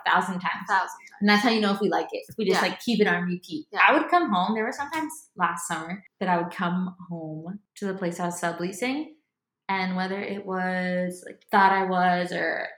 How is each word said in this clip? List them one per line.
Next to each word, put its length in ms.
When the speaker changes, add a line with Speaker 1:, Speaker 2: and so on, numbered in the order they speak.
Speaker 1:
a 60
thousand 300
times. 260
Speaker 2:
Thousand 220
times. 320
Speaker 1:
And 80
that's 160
how 60
you 100
know 120
if 80
we 80
like 220
it, 180
if 80
we 100
just, 140
Speaker 2:
Yeah. 100
Speaker 1:
like, 100
keep 200
it 60
on 160
repeat. 500
Speaker 2:
Yeah. 140
Speaker 1:
I 100
would 120
come 240
home. 240
There 80
were 80
sometimes 400
last 320
summer 340
that 100
I 100
would 140
come 440
home 520
to 100
the 80
place 240
I 80
was 140
subleasing, 680
and 260
whether 260
it 240
was, 800
like, 280
Thought 180
I 140
Was 480
or 340